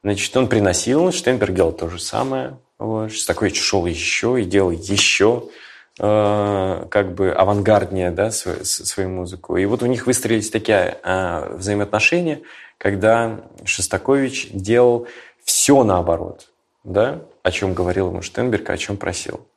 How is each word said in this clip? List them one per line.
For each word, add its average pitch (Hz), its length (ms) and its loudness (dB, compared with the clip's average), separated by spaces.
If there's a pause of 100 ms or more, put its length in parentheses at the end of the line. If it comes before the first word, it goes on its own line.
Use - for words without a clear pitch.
Значит, 98 340 -4
он 127 120 2
приносил, 120 640 2
Штейнберг 107 420 0
делал 85 180 2
то 82 180 -8
же 87 80 -10
самое. 131 580 -6 (220)
Вот. 110 340 -6
Шостакович - 480 -2
шел 95 240 0
еще 104 540 -2
и 107 80 0
делал 92 240 2
еще, 98 800 2 (480)
э, 104 920 0
как 95 240 0
бы 95 160 2
авангарднее, 98 800 2
да, 98 200 0
св-, - 340 -6
с-, - 220 -4
свою 95 240 -4
музыку. 90 480 -6
И 98 80 2
вот 113 160 0
у 120 40 0
них 120 200 0
выстроились 110 420 0
такие, 101 560 0
э, 90 500 -2
взаимоотношения, 104 880 0 (380)
когда 110 640 2 (220)
Шостакович 127 880 -2
делал 117 540 4 (380)
все 139 400 4
наоборот, 85 640 0 (340)
да, 113 380 0 (220)
о 92 80 0
чем 95 240 -2
говорил 90 340 0
ему 90 140 -6
Штейнберг, 113 480 -4
о 87 80 -2
чем - 180 -6
просил. - 500 -8 (100)